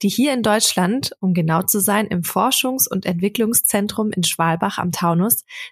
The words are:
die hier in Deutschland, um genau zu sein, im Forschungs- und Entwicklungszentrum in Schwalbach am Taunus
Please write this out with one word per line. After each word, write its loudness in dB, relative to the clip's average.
die 2
hier 2
in 0
Deutschland, 2
um 0
genau 2
zu 0
sein, 0
im -2
Forschungs- 0
und -4
Entwicklungszentrum 0
in 0
Schwalbach 0
am -2
Taunus 0